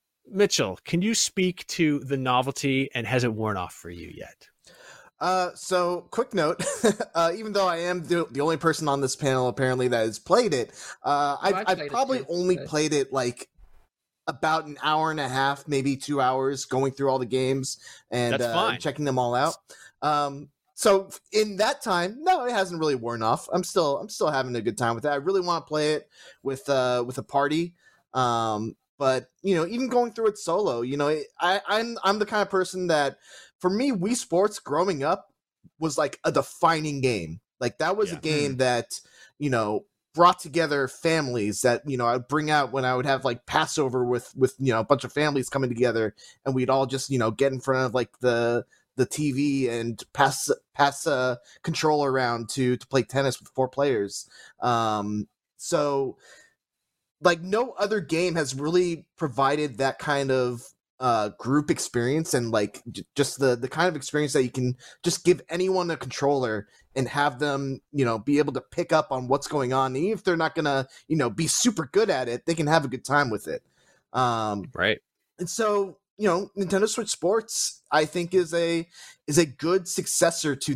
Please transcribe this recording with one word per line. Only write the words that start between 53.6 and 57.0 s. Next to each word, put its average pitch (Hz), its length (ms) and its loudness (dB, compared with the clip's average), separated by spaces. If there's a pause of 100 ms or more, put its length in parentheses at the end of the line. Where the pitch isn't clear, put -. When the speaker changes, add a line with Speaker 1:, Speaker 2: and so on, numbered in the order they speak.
Speaker 2:
players. 120 580 -2 (340)
Um, 107 680 -2 (260)
so, 143 640 -2 (1040)